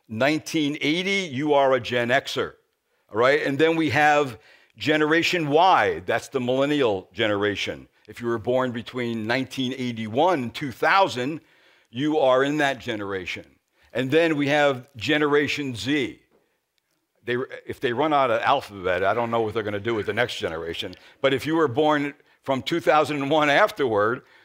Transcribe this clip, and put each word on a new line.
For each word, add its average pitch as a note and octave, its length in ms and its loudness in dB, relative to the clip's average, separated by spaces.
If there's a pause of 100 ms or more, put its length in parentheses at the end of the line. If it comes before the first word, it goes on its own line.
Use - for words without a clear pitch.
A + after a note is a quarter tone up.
nineteen D3 720 -2
eighty, F3+ 520 -2
you C#3+ 220 0
are C#3 180 4
a C3 80 2
Gen A#2+ 280 -2
Xer, B2 460 -2 (580)
all G#2 60 -4
right? C3+ 260 4
And C#3 140 -2
then D#3+ 180 4
we D#3+ 140 0
have D3 480 2 (400)
Generation D#3 680 2
Y, C#3 560 4
that's A2+ 240 -2
the C3+ 120 -4
millennial B2+ 720 0
generation. G2+ 760 -2 (200)
If G#2+ 120 -18
you A#2+ 80 -4
were A#2 100 -2
born B2+ 340 -2
between A#2 540 -6
nineteen B2+ 500 -4
eighty-one B2 680 -2
and A#2 120 -8
two C#3+ 160 -8
thousand, D3+ 680 0 (500)
you D3+ 280 -2
are C3 260 4
in C#3+ 140 -2
that C#3 200 0
generation. G2 680 -8 (460)
And C3 180 -2
then D#3+ 260 4
we C#3+ 120 0
have C#3+ 480 2
Generation C#3+ 800 0
Z. A2+ 460 -4 (1040)
They, B2 120 -2 (300)
if - 140 -12
they B2 120 0
run D3 200 0
out C3+ 180 4
of A2+ 120 2
alphabet, G2 600 0
I G2 100 2
don't A#2 200 -2
know A#2 80 0
what G#2+ 140 -2
they're A2+ 100 -2
gonna G#2 160 -4
do A2+ 160 -4
with G2+ 100 -4
the G#2+ 60 -4
next A#2 240 -2
generation. E2+ 580 -8 (260)
But C3+ 140 2
if B2+ 120 -4
you D#3+ 100 -2
were D#3+ 100 2
born C#3+ 480 0 (280)
from C3 200 -2
two E3+ 160 -4
thousand D3+ 440 2
and C#3 80 -2
one D3+ 200 4
afterward, B2+ 720 2 (220)